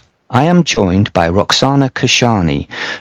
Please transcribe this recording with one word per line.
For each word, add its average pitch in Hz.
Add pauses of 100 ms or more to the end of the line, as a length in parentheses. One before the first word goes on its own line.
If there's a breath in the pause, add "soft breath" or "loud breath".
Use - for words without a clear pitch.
(300)
I 127
am 175
joined 98
by 85
Roxana 135
Kashani, 101 (300 loud breath)